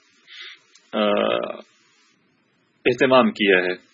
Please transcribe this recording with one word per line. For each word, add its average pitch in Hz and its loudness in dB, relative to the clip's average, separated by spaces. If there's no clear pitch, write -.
آ، 107 -2
اہتمام 127 2
کیا 98 2
ہے، 90 -2